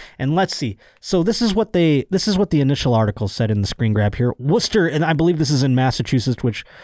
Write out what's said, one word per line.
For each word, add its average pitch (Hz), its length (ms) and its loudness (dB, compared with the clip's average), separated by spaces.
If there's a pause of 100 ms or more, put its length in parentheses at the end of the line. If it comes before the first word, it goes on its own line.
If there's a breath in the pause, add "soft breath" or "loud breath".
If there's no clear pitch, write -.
(180 loud breath)
And 139 160 -2
let's 185 220 0
see. 110 220 -6 (200 soft breath)
So - 240 0
this 220 200 0
is 214 120 0
what 214 200 -2
they, 156 340 2
this 185 180 -2
is 196 120 0
what 196 100 0
the 147 140 2
initial 127 320 0
article 107 340 0
said 110 220 -2
in 104 100 0
the 98 60 0
screen 110 260 -2
grab 104 220 0
here. 123 240 0
Worcester, 160 480 0
and 156 180 0
I 165 80 0
believe 165 260 2
this 143 120 0
is 135 120 2
in 135 120 2
Massachusetts, 127 680 0
which, 113 220 -4 (180 loud breath)